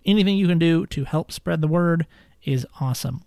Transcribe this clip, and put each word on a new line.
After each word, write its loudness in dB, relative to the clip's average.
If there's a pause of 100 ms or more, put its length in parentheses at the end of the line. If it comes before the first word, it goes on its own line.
anything 2
you 2
can 2
do 2
to -6
help -4
spread -4
the 0
word 0 (380)
is -2 (120)
awesome. -4